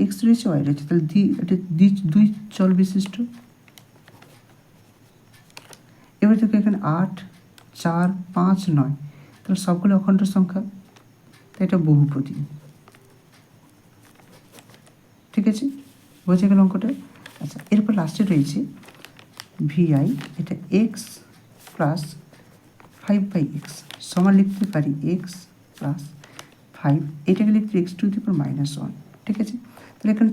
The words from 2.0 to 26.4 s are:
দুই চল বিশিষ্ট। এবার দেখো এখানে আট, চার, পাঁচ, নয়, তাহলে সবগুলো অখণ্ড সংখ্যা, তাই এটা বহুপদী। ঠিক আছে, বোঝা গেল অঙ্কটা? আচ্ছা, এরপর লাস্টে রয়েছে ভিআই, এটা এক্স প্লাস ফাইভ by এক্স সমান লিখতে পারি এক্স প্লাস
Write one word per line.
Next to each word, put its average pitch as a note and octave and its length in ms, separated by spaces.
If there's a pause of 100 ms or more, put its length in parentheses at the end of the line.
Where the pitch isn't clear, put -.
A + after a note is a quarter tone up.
দুই G#3 300 (220)
চল F#3 160
বিশিষ্ট। F#3 420 (3000)
এবার G#3+ 140
দেখো G#3+ 200
এখানে G3+ 260
আট, E3+ 320 (680)
চার, F3 260 (260)
পাঁচ, F#3 260 (180)
নয়, C#3+ 160 (480)
তাহলে F#3+ 180
সবগুলো F#3 360
অখণ্ড F#3+ 260 (120)
সংখ্যা, F#3 260 (920)
তাই - 140
এটা F#3 120
বহুপদী। D3 560 (3000)
ঠিক G3+ 160
আছে, G#3+ 160 (600)
বোঝা F3+ 220
গেল G3 120
অঙ্কটা? F#3+ 280 (520)
আচ্ছা, - 180 (120)
এরপর G#3 240
লাস্টে E3+ 300
রয়েছে D#3+ 340 (1120)
ভিআই, D3+ 380 (320)
এটা - 140 (160)
এক্স A3 320 (720)
প্লাস D#3 260 (1000)
ফাইভ G3+ 180 (120)
by D#3+ 120 (120)
এক্স - 180 (260)
সমান F#3+ 340
লিখতে G3 300 (100)
পারি D3 160 (240)
এক্স - 200 (440)
প্লাস C#3+ 220 (800)